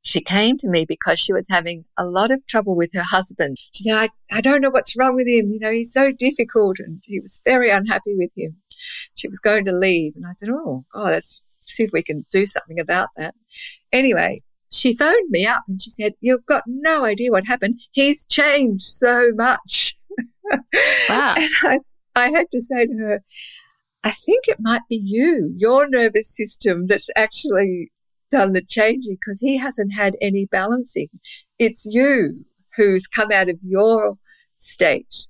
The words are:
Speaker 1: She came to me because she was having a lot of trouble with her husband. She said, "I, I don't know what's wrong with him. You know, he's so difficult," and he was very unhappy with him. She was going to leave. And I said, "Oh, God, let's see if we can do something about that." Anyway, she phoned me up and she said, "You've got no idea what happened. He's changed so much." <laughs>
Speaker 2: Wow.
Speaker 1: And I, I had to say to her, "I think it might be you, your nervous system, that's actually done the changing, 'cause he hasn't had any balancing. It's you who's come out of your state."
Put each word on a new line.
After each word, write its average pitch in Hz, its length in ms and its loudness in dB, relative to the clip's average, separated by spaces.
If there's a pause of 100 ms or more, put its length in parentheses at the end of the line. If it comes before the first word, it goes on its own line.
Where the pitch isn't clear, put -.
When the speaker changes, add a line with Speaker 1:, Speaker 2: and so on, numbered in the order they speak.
Speaker 1:
She - 200 -2
came 214 360 2
to 226 120 -4
me 165 160 2
because 170 340 -2
she - 140 -2
was 185 160 -2
having 170 360 -2 (120)
a 180 80 -2
lot 190 240 0
of 269 160 0
trouble 202 300 0
with 170 180 2
her 180 80 -2
husband. 170 560 -2 (140)
She - 140 -8
said, 220 120 2
"I, 220 120 0 (220)
I 214 80 -2
don't 269 220 4
know 269 80 4
what's - 260 0
wrong 254 200 2
with 254 120 2
him. 226 200 4
You 214 100 -2
know, 214 140 -2
he's 233 200 -2
so 269 200 4
difficult," 233 680 0
and 165 280 -14
he 202 140 -8
was - 240 -14
very 247 280 4
unhappy 202 440 -2
with 175 220 -2
him. 165 200 -10 (580)
She - 120 -10
was 196 120 -12
going 208 260 2
to 190 60 -2
leave. 175 440 0
And 175 120 -14
I 180 60 -12
said, 202 180 -10
"Oh, 165 420 -6
God, 202 120 -8
let's - 360 -4 (200)
see - 240 -8
if 202 60 -8
we 170 120 -2
can 151 280 -8
do 196 140 2
something 165 340 -8
about 170 380 -2
that." 160 160 -10 (580)
Anyway, 233 460 2 (340)
she 240 240 0
phoned 339 360 2
me 190 160 2
up - 200 -2
and 190 140 -6
she 226 80 -10
said, 208 320 -4
"You've 247 240 0
got 285 220 0
no 285 360 0
idea 226 280 0
what 196 160 2
happened. 240 320 -2 (120)
He's 285 360 0
changed 277 580 2
so 240 480 2
much." - 680 -2
<laughs> - 40 -20 (1040)
Speaker 2:
Wow. 247 280 2
Speaker 1:
And 311 120 0 (140)
I, 269 160 2 (360)
I 247 140 4
had 339 220 0
to 247 100 -2
say 240 240 0
to 233 140 -6
her, 208 220 -2 (840)
"I 220 80 0
think 466 360 0
it - 120 0
might 226 280 0
be 226 140 -4
you, 214 560 0
your 254 320 4
nervous 226 460 0
system, 190 500 -2
that's 196 300 -2
actually 196 720 0 (420)
done 196 220 4
the 185 80 2
changing, 220 640 0
'cause 202 160 -10
he 269 180 0
hasn't 214 360 -4
had 202 280 0
any 196 240 0
balancing. 202 640 -4 (520)
It's 226 260 0
you 226 600 2 (300)
who's 190 320 2
come 214 240 -2
out 190 180 2
of 170 140 -4
your 208 520 2 (420)
state." - 720 -2